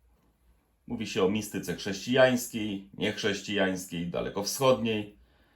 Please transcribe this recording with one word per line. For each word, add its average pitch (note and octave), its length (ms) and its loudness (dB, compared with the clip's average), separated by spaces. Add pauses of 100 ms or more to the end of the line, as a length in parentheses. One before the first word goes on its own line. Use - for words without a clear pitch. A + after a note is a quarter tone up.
(880)
Mówi A2 200 -6
się G2 180 2
o F#2 40 4
mistyce F#2+ 480 -2
chrześcijańskiej, A#2 1200 2
niechrześcijańskiej, F#2+ 1120 -2
dalekowschodniej, A2 1120 0 (400)